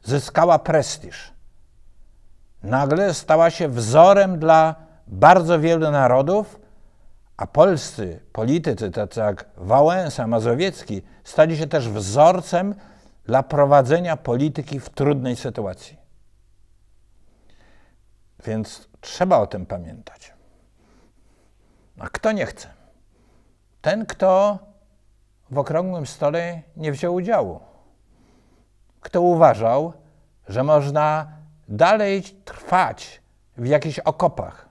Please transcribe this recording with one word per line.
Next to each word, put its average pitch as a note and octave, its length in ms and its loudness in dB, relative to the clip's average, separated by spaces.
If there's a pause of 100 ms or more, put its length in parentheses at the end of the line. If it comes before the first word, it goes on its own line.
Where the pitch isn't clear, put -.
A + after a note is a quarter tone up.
Zyskała D3+ 560 0
prestiż. - 720 -6 (1300)
Nagle C#3+ 500 0
stała D#3+ 360 2
się E3 180 -4
wzorem E3 720 4
dla D#3+ 360 4 (320)
bardzo E3 520 4
wielu D#3+ 320 0
narodów, C#3+ 680 0 (800)
a G2+ 100 -8
polscy C#3 760 0 (100)
politycy, A#2+ 580 -4
tacy G#2+ 280 -6
jak G#2 260 -4 (120)
Wałęsa, C#3+ 680 0
Mazowiecki, A#2 760 -4 (220)
stali D#3+ 340 0
się D#3 100 -6
też C3+ 220 -4
wzorcem D#3 840 0 (500)
dla C3 180 0
prowadzenia D3 760 2
polityki C#3 600 -4
w - 100 -16
trudnej C3+ 460 -2
sytuacji. A2+ 640 -12 (2500)
Więc A2 440 -10 (120)
trzeba F3+ 360 0
o G#2 100 0
tym F#2 180 -12
pamiętać. F2 680 -16 (1700)
A - 100 -14
kto - 220 -4
nie G3 140 -4
chce? - 220 -16 (1120)
Ten, G3+ 240 -4
kto F#3+ 540 0 (920)
w C3 60 -4
okrągłym E3 480 -4
stole E3 560 -6 (160)
nie D#3 140 -6
wziął F3 220 -4
udziału. F3 460 -2 (1400)
Kto - 200 -4
uważał, D3+ 720 2 (540)
że A2 160 -4
można D3+ 680 0 (360)
dalej G3 560 0
trwać - 1000 -6 (360)
w A#2+ 80 -8
jakichś D3 340 -2
okopach. - 720 -4